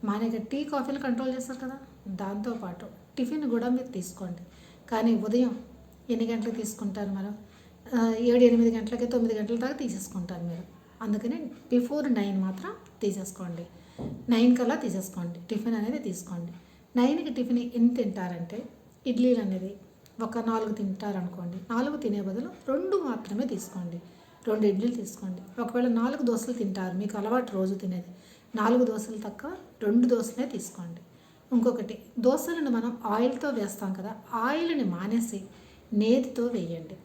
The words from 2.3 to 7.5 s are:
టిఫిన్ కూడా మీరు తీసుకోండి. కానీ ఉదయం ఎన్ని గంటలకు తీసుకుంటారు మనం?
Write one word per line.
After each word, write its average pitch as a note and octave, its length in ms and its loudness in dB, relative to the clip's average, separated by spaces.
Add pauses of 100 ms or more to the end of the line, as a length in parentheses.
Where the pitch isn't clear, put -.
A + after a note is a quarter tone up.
టిఫిన్ D4 280 -2 (100)
కూడా A#3 140 2
మీరు B3+ 280 0
తీసుకోండి. F3 460 -8 (480)
కానీ A3+ 240 4 (120)
ఉదయం A#3+ 260 4 (560)
ఎన్ని A3+ 220 2
గంటలకు A3+ 240 -2
తీసుకుంటారు G3+ 540 -4
మనం? G3 260 -4 (600)